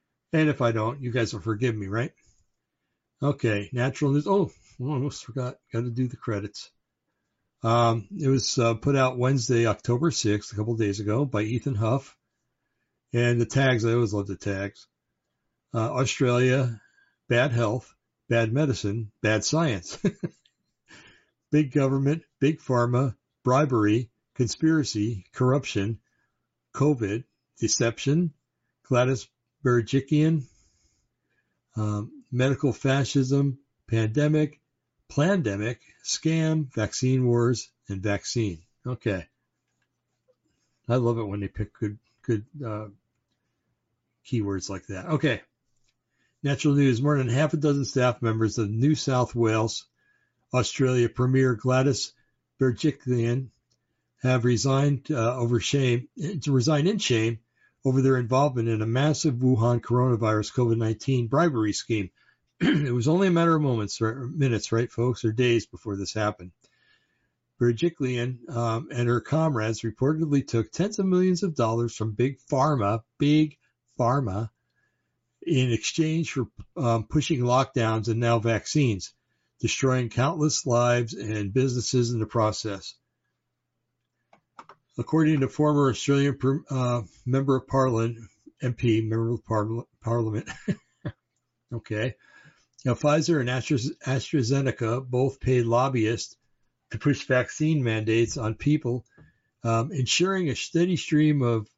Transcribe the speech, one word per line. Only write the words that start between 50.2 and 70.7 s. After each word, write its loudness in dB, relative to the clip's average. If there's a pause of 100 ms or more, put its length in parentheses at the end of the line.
Australia 2
Premier 2
Gladys 0 (480)
Berejiklian 0 (760)
have 2
resigned, 0
uh, 0
over 0
shame, 0 (340)
to -2
resign 2
in 0
shame 0 (460)
over 2
their 4
involvement 0
in 0
a -2
massive 0
Wuhan 2
coronavirus 0
covid 2
nineteen -2
bribery 2
scheme. -4 (260)
<clears throat> -14
It 2
was 0
only 2
a 2
matter 4
of 2
moments, -2
or -2
minutes, 0
right, 0
folks, -2
or 2
days 2
before -8
this -8
happened. -4 (1080)
Berejiklian, 0
um, -2
and 0
her 2
comrades 0
reportedly 0
took -2